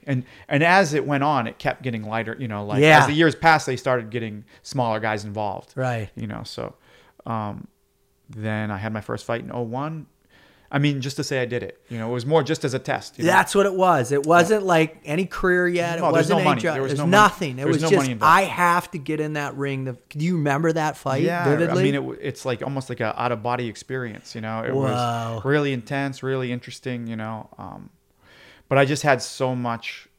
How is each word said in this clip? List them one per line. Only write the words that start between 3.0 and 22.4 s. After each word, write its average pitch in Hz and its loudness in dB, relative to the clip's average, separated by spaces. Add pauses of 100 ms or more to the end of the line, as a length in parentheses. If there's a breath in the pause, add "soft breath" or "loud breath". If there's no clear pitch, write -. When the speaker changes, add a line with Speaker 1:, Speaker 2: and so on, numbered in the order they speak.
Speaker 1:
the 147 0
years 156 4
passed, 160 4
they 127 -4
started 123 -2
getting 107 -8 (180 soft breath)
smaller 117 -2
guys 107 -4
involved. 104 -8
Speaker 2:
Right. 123 -4
Speaker 1:
You 113 -10
know, 110 -10
so, - -12 (500 soft breath)
um, 107 -8 (600)
then 107 -4
I 101 -6
had 110 -6
my 107 -6
first 113 -8
fight 117 -4
in - -12
oh 120 -6
one. 139 -8 (640 soft breath)
I 139 0
mean, 143 2
just 135 -6
to 156 -2
say 135 -2
I 127 0
did 120 -4
it, - -12
you 117 -8
know, 113 -4
it 123 -4
was 123 -4
more 156 4
just 156 -2
as 135 -2
a 131 -2
test, - -6
you 165 -2
know? 170 4
Speaker 2:
That's 190 4
what 202 4
it 190 -4
was. 170 4
It 143 2
Speaker 1:
Yeah. 151 0
Speaker 2:
wasn't, 175 6
like, 160 2
any 165 -2
career 180 2
yet. 170 -2
It - -4
Speaker 1:
No, 165 2
there's 165 4
no 170 4
Speaker 2:
wasn't - 4
any 180 4
Speaker 1:
money. 135 2
Speaker 2:
job. 165 0
Speaker 1:
There 135 -2
was 135 -2
Speaker 2:
There's 143 -2
Speaker 1:
no 147 0
money. 170 2
Speaker 2:
nothing. 196 4
It 123 -8
Speaker 1:
There 139 -2
was 165 2
Speaker 2:
was 151 0
Speaker 1:
no 160 2
Speaker 2:
just, 185 6
Speaker 1:
money 131 0
involved. 156 4
Speaker 2:
"I - 4
have 175 0
to - -10
get 151 -4
in 151 -4
that 143 -6
ring." 139 -4
The, 127 -6 (120)
do 151 -4
you 180 2
remember 151 2
that 156 -2
fight 135 -2
Speaker 1:
Yeah, - 0
Speaker 2:
vividly? 156 2
Speaker 1:
I - 2
mean, - 4
it 139 -2
w-, 131 -6
it's, - -8